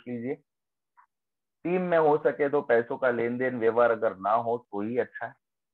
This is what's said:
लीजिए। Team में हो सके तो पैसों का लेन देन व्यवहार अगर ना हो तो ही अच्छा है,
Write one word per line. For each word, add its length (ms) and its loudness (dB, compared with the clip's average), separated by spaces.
लीजिए। 280 -8
Team 160 0
में 160 0
हो 200 4
सके 320 0
तो 140 0
पैसों 340 0
का 140 0
लेन 260 -2
देन 220 -2
व्यवहार 320 4
अगर 260 -2
ना 140 -2
हो 260 0
तो 100 -6
ही 160 -4
अच्छा 280 -6
है, 80 -12